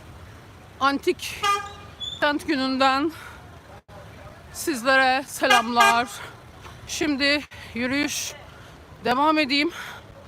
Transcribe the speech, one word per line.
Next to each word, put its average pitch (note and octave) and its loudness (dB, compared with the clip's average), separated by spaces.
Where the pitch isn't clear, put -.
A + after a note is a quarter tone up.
antik C#4 -2
kent D4 0
gününden C4+ 2
sizlere C4 2
selamlar. A#3+ 4
Şimdi C#4+ 2
yürüyüş C4 -2
devam C#4+ 4
edeyim. D4 2